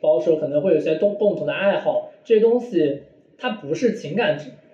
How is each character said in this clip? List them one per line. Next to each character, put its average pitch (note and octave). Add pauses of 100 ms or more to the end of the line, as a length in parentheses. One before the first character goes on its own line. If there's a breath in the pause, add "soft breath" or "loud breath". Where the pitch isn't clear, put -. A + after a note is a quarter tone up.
包 D#3
括 F3
说 D#3+
可 C#3+
能 D3
会 F#3
有 D#3
一 -
些 D#3
共-， D3+
共 -
同 D3+
的 D3
爱 F#3
好， - (120)
这 A3+
些 G#3+
东 A#3
西 D3+ (380)
它 B3+
不 C#3+
是 G#3+
情 D3+
感 G3+
之-， - (220)